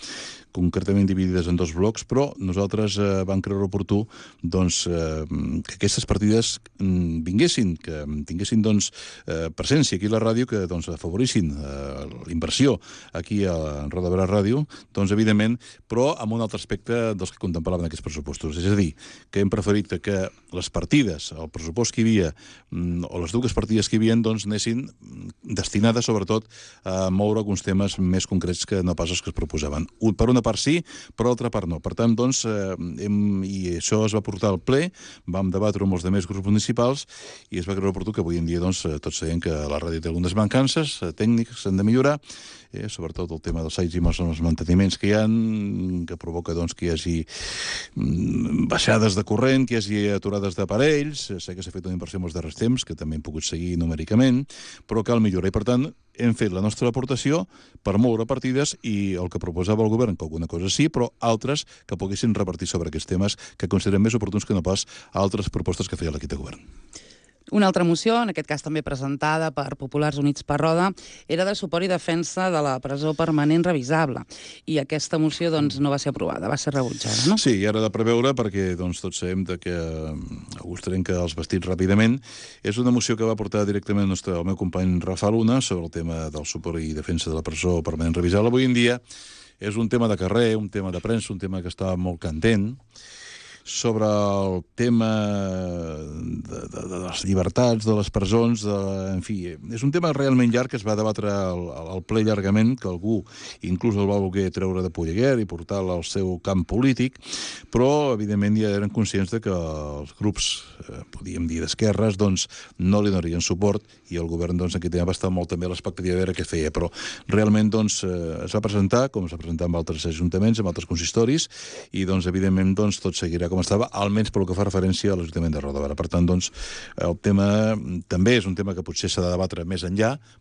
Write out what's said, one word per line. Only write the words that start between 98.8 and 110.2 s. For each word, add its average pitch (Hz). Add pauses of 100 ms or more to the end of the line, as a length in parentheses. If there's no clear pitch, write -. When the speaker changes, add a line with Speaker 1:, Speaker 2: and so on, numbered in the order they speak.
Speaker 1:
en 92
fi, 107 (340)
és 117
un 143
tema 175
realment 127
llarg 120
que 117
es 101
va 107
debatre 107
al, 90
al 87
ple 110
llargament, 110
que 95
algú 95 (420)
inclús 92
el 101
va 101
voler 95
treure 92
de 90
polleguer 98
i 107
portar-lo 90
al 85
seu 92
camp 95
polític, 127 (500)
però, 139
evidentment, 104
ja 107
eren 101
conscients 98
de 117
que 98
els 76
grups, - (380)